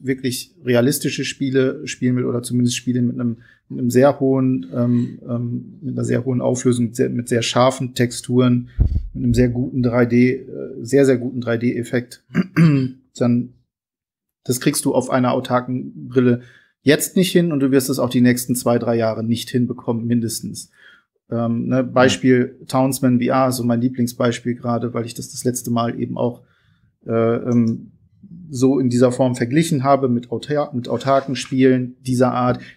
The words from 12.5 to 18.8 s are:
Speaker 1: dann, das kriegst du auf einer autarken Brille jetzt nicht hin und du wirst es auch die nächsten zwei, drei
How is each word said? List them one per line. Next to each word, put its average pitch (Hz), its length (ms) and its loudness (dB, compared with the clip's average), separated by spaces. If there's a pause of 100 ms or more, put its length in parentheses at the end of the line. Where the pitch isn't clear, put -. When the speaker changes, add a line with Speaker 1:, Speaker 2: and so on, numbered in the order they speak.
Speaker 1:
dann, 120 360 0 (920)
das 123 160 -2
kriegst - 240 -2
du 135 100 0
auf 127 160 0
einer 123 220 0
autarken 127 760 -4
Brille 123 320 2 (420)
jetzt 156 340 2
nicht 180 140 2
hin 175 220 2
und 143 80 -2
du 139 100 2
wirst 135 200 2
es 131 80 -2
auch 127 100 0
die 123 140 2
nächsten 123 340 2
zwei, 120 220 0
drei 117 180 0